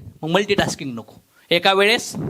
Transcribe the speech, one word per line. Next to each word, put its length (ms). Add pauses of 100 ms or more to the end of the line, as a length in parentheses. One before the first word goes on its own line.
(220)
मग 80
मल्टीटास्किंग 640
नको. 200 (360)
एका 220
वेळेस, 440 (140)